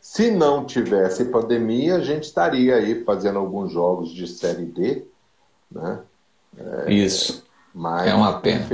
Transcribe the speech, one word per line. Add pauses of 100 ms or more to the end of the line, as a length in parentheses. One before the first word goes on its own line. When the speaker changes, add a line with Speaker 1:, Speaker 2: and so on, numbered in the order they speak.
Speaker 1:
se
não
tivesse
pandemia,
a
gente
estaria
aí
fazendo
alguns
jogos
de
Série
D, (680)
né? (580)
É,
Speaker 2:
Isso. (300)
Speaker 1:
mas,
Speaker 2:
É
uma
pena,